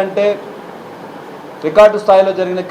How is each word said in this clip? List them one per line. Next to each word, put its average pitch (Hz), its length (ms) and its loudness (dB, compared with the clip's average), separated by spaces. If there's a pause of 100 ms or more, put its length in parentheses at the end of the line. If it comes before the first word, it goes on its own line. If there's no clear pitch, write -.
కంటే 196 260 -2 (1400)
రికార్డు 208 340 6
స్థాయిలో 190 380 4
జరిగిన 185 320 -4